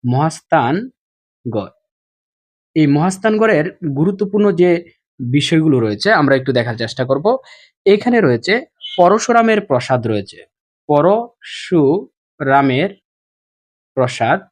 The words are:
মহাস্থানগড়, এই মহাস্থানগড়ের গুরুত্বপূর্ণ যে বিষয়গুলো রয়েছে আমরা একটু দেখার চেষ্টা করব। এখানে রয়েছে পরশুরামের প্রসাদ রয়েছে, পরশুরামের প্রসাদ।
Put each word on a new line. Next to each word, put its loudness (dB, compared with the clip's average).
মহাস্থানগড়, -4
এই 2
মহাস্থানগড়ের 0
গুরুত্বপূর্ণ 0
যে 0
বিষয়গুলো 0
রয়েছে -2
আমরা 2
একটু -2
দেখার -2
চেষ্টা -6
করব। -2
এখানে 2
রয়েছে 0
পরশুরামের 4
প্রসাদ -2
রয়েছে, -6
পরশুরামের 0
প্রসাদ। -2